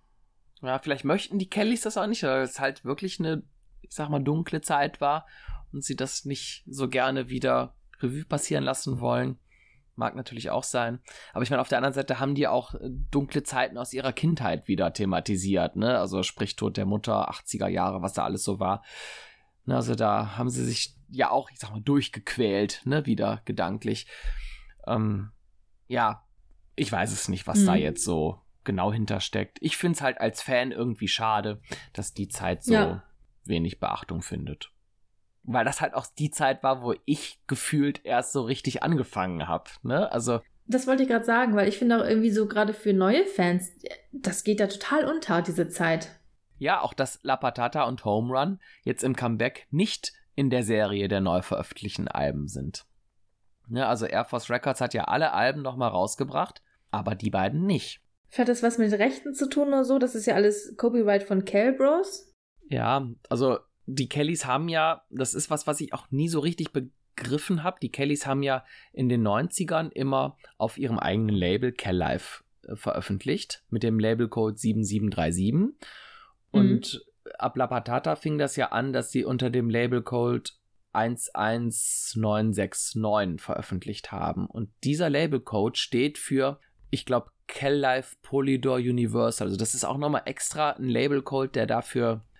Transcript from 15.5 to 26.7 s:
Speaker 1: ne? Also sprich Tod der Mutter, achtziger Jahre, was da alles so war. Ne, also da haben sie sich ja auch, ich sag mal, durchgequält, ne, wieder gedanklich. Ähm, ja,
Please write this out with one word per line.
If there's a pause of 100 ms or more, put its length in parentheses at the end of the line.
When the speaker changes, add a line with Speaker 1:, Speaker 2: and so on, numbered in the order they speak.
Speaker 1:
ne?
Also
sprich
Tod
der
Mutter,
achtziger
Jahre,
was
da
alles
so
war. (840)
Ne,
also
da
haben
sie
sich (140)
ja
auch,
ich
sag
mal,
durchgequält,
ne,
wieder
gedanklich. (800)
Ähm, (540)
ja, (520)